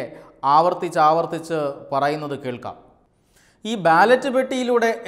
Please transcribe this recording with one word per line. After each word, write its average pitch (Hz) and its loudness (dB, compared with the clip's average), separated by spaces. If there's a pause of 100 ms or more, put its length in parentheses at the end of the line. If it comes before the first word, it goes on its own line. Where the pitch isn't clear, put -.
(540)
ആവർത്തിച്ച് 170 2
ആവർത്തിച്ച് 165 -2 (340)
പറയുന്നത് 143 -2 (100)
കേൾക്കാം. 117 -10 (920)
ഈ 233 -4 (120)
ബാലറ്റ് 226 4
പെട്ടിയിലൂടെ 247 0 (180)